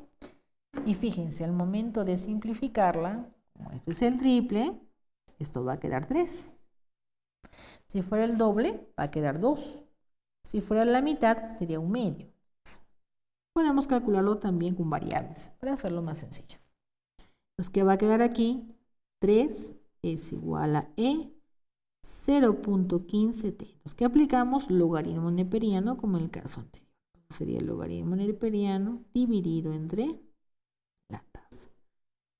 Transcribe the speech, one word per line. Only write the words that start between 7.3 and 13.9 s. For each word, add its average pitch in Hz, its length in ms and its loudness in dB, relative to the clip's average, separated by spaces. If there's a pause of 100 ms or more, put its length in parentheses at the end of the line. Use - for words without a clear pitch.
Si 190 160 -4
fuera 214 220 0
el 233 120 0
doble, 226 600 2
va 147 60 -2
a 143 60 -4
quedar 151 280 0
dos. 269 460 -2 (600)
Si - 160 -4
fuera 220 240 2
la 240 160 4
mitad, 240 580 0
sería 160 200 -4
un 165 120 -4
medio. 220 420 -4 (1200)
Podemos 285 320 4
calcularlo 208 520 2